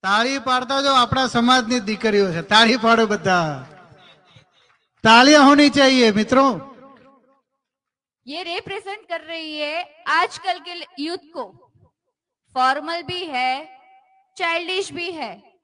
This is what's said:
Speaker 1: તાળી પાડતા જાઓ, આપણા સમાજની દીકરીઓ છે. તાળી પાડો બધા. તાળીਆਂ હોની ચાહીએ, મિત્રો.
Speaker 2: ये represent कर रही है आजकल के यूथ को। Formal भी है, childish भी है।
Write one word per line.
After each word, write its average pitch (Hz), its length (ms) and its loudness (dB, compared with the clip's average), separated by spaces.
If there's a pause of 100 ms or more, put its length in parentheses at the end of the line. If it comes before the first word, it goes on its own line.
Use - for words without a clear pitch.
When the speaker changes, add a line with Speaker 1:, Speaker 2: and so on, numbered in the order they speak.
Speaker 1:
તાળી 233 380 -2
પાડતા 254 420 -2
જાઓ, 277 140 2
આપણા 254 320 0
સમાજની 240 520 2
દીકરીઓ 202 520 0
છે. 165 100 -4
તાળી 226 360 4
પાડો 226 300 2
બધા. 165 600 -2 (1400)
તાળીਆਂ 254 360 8
હોની 285 300 6
ચાહીએ, 262 420 4
મિત્રો. 214 340 2 (1800)
Speaker 2:
ये 311 180 -12
represent 392 640 -12
कर 330 140 -10
रही 311 360 -12
है 302 500 -10
आजकल 359 520 -4
के 330 440 -14
यूथ 349 200 -8 (100)
को। 294 100 -12 (1120)
Formal 285 460 -2
भी 359 240 -10
है, 262 400 -6 (720)
childish 349 540 -6
भी 349 200 -10
है। 277 380 -14 (140)